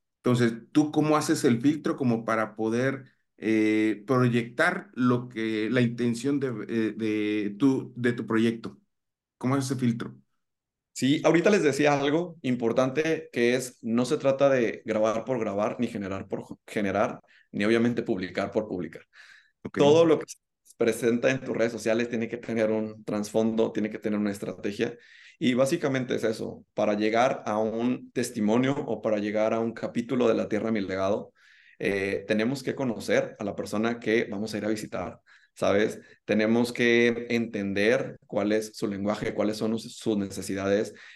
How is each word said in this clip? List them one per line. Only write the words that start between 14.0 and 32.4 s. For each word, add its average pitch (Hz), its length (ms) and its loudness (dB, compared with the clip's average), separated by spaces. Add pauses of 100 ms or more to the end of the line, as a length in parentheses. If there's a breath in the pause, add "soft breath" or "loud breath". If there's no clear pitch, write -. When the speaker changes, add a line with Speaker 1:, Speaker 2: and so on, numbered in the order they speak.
Speaker 2:
se 151 120 0
trata 139 340 2
de 123 340 2
grabar 107 400 0
por 127 140 -2
grabar, 107 400 -2
ni 120 80 0
generar 98 400 -6
por 120 160 -6
ju-, - 240 -16
generar, 104 540 -2 (320 soft breath)
ni 101 120 -2
obviamente 117 380 2
publicar 98 480 -4
por - 160 -2
publicar. 87 360 -8 (600 loud breath)
Speaker 1:
Ok. - 140 -6
Speaker 2:
Todo 151 280 8
lo 156 140 4
que - 80 -10
se - 500 -20
presenta 120 520 2
en 131 140 -2
tus 131 120 -4
redes 117 160 0
sociales 117 380 0
tiene 113 180 -4
que 117 100 -8
tener 113 320 0
un 110 340 -4
trasfondo, 110 680 0
tiene 107 180 -2
que 107 100 -12
tener 104 180 -2
una 104 140 0
estrategia. 101 640 -6 (420 loud breath)
Y 160 160 0
básicamente 131 640 0
es 110 80 -4
eso, 107 400 -6 (100)
para 104 200 0
llegar 113 520 2
a 107 120 -2
un 117 540 -2
testimonio 120 640 0
o 117 260 -6
para 107 160 0
llegar 107 360 0
a 113 60 0
un 113 140 -2
capítulo 120 540 -2
de 110 60 4
La 104 140 -2
Tierra, 110 240 -2
Mi 110 80 0
Legado, 95 520 -2 (460 soft breath)
eh, 98 480 -2
tenemos 113 360 0